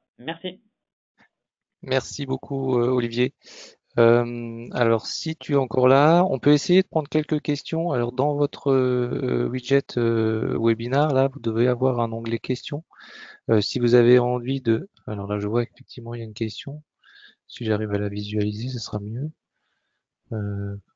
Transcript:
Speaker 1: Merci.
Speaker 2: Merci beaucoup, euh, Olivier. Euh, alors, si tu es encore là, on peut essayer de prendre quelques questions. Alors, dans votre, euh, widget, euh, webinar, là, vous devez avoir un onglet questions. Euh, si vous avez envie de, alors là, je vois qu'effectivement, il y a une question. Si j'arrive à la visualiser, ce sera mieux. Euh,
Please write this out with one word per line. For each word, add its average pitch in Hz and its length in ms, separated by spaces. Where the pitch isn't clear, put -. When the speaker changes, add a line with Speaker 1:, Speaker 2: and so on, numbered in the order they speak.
Speaker 1:
Merci. 165 420
Speaker 2:
Merci 131 440
beaucoup, 131 520
euh, 120 100
Olivier. 123 460
Euh, 117 760
alors, 113 340
si - 300
tu - 160
es 143 40
encore 127 320
là, 151 400
on 139 100
peut 147 140
essayer 175 300
de - 60
prendre 151 200
quelques 151 320
questions. 160 500
Alors, 120 220
dans 143 240
votre, 143 340
euh, 123 800
widget, 127 480
euh, 113 640
webinar, 120 520
là, 135 160
vous 131 120
devez 113 260
avoir 127 320
un 117 140
onglet 113 260
questions. - 460
Euh, 110 100
si 123 200
vous 120 160
avez 123 240
envie 123 400
de, 120 280
alors 101 180
là, 104 140
je 104 80
vois 113 180
qu'effectivement, - 480
il 117 40
y 113 40
a 113 40
une 107 80
question. 143 480
Si - 160
j'arrive 107 280
à 101 60
la 104 100
visualiser, 104 600
ce 127 100
sera 107 220
mieux. 120 300
Euh, 101 440